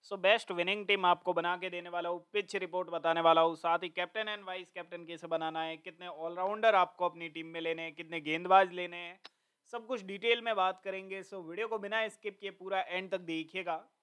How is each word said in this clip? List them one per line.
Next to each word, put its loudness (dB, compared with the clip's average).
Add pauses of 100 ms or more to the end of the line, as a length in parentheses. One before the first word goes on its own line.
(100)
So, -6
बेस्ट 4
विनिंग -2
टीम 2
आपको 4
बना 0
के -8
देने -10
वाला -4
हूँ, -4 (120)
पिच -4
रिपोर्ट -4
बताने 0
वाला 8
हूँ, 4
साथ 0
ही -6
कैप्टन -4
and -12
वाइस -10
कैप्टन -12
कैसे -12
बनाना -2
है, -6
कितने -14
ऑलराउंडर 2
आपको 4
अपनी -4
टीम -10
में -10
लेने -4
हैं, -10
कितने -10
गेंदबाज 6
लेने -8
हैं, -12 (540)
सब -10
कुछ -6
डिटेल 2
में -2
बात 2
करेंगे। -8
So, -14
वीडियो -6
को -4
बिना -2
स्किप -12
किए -8
पूरा -4
एंड -6
तक -4
देखिएगा। -6 (200)